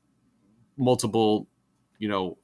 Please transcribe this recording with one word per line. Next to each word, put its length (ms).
multiple 720
you 80
know, 360